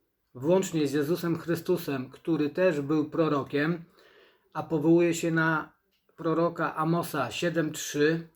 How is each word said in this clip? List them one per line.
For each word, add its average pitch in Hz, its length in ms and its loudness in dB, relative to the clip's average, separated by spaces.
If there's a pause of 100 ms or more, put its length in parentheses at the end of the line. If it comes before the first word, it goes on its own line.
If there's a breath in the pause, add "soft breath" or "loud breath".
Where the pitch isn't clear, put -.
(360)
włącznie 165 520 2
z 131 60 -4
Jezusem 160 440 0
Chrystusem, 160 720 -4
który 151 400 -2
też 170 320 2
był 151 280 0
prorokiem, 151 720 0 (720 soft breath)
a 156 100 -6
powołuje 165 500 4
się 170 180 -2
na 160 400 0 (440)
proroka 165 600 -2
Amosa 160 560 0
siedem 160 400 -2
trzy, 160 640 0